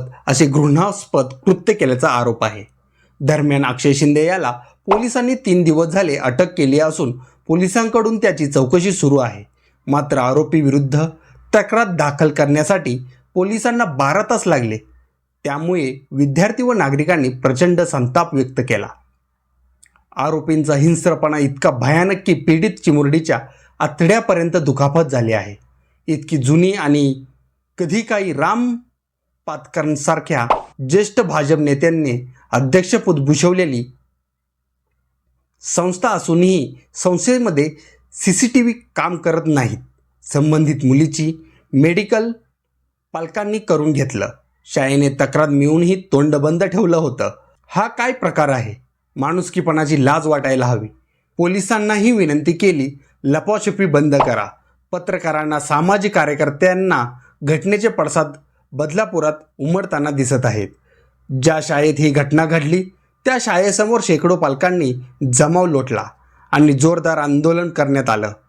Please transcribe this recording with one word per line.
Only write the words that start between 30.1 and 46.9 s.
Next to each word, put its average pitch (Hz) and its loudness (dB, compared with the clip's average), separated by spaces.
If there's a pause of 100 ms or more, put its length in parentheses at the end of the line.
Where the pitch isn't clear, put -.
ज्येष्ठ 202 2
भाजप 156 0
नेत्यांनी 143 0 (200)
अध्यक्षपद 180 2
भूषवलेली 147 0 (1600)
संस्था 180 -2
असूनही 175 0 (200)
संस्थेमध्ये 180 0 (420)
सीसीटीव्ही 233 0
काम 170 -6
करत 165 -2
नाहीत. 131 -2 (440)
संबंधित 151 0
मुलीची 156 0 (360)
मेडिकल 208 0 (800)
पालकांनी 208 -6
करून 156 0
घेतलं. 131 -4 (460)
शाळेने 139 2
तक्रार 143 0
मिळूनही 165 2 (100)
तोंड 147 4
बंद 156 0
ठेवलं 175 0